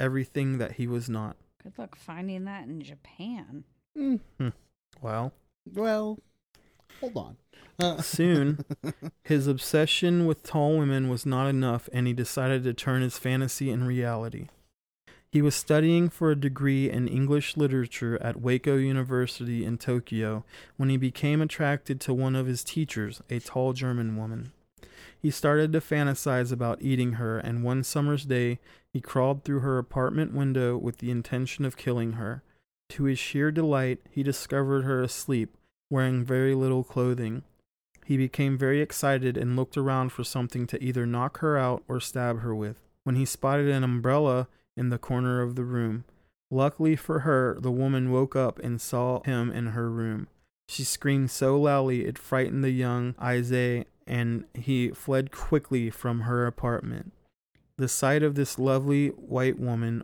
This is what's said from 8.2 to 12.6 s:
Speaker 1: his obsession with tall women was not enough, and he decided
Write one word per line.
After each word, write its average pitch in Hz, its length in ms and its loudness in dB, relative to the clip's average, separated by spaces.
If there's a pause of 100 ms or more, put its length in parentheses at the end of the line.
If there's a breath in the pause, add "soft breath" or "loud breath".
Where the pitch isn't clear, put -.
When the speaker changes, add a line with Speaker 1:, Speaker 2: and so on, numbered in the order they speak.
Speaker 1:
his 143 220 2
obsession 160 800 2
with 156 160 0
tall 156 360 2
women 135 300 2
was 123 180 -2
not 131 220 2
enough, 127 440 0
and 123 140 0
he 123 60 2
decided 131 520 0